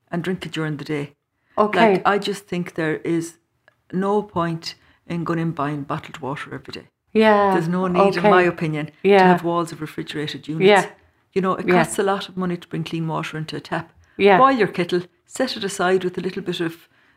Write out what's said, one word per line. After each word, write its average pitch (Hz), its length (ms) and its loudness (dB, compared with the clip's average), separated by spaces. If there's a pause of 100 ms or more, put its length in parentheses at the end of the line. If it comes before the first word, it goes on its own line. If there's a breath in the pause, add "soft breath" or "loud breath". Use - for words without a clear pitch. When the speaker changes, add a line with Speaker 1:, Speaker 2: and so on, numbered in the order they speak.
(120)
Speaker 1:
and 170 120 -4
drink 185 220 -6
it 160 60 -12
during 156 260 -6
the 143 80 -12
day. 147 300 -8 (420)
Speaker 2:
Okay. 208 360 4
Speaker 1:
Like, 185 120 0
I 196 120 2
just 202 300 -6
think 175 260 -6
there 156 240 -2
is 165 400 -4 (540)
no 196 320 0
point 170 520 -6 (320)
in 170 160 -6
going 165 160 -4
and 165 160 -2
buying 143 280 -4
bottled 151 360 -10
water 139 340 -10
every - 200 -14
day. - 140 -16 (260)
Speaker 2:
Yeah. 208 400 4
Speaker 1:
There's 165 140 0
no 180 200 -2
need, 185 300 2
Speaker 2:
Okay. 180 80 0
Speaker 1:
in 208 60 6
my 180 100 6
opinion, 156 480 -2 (140)
Speaker 2:
Yeah. 196 160 6
Speaker 1:
to 185 60 8
have 175 180 6
walls 170 280 -2
of 151 100 -14
refrigerated 151 640 -10
units. 165 200 2
Speaker 2:
Yeah. 202 180 6 (480)
Speaker 1:
You 190 80 0
know, 190 140 0
it - 120 -6
Speaker 2:
Yeah. 180 100 4
Speaker 1:
costs 160 220 0
a 202 40 2
lot 196 260 -2
of 185 80 -16
money 180 200 -4
to - 100 -16
bring 160 160 -6
clean 165 240 -6
water 156 300 -6
into 156 180 -10
a - 40 -8
tap. - 320 -8 (260)
Speaker 2:
Yeah. 196 200 6
Speaker 1:
Boil 269 200 8
your 196 100 4
kettle, 175 340 -2 (240)
set - 320 -4
it 208 60 -10
aside 185 400 0
with 180 140 -6
a 180 40 -6
little 185 220 -6
bit 175 160 -6
of, 165 280 -6 (300)